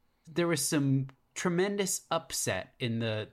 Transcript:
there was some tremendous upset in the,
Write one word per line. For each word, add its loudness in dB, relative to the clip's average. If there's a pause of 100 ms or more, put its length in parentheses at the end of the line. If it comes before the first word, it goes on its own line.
(300)
there 2
was 2
some 2 (260)
tremendous 0
upset -4
in -2
the, -2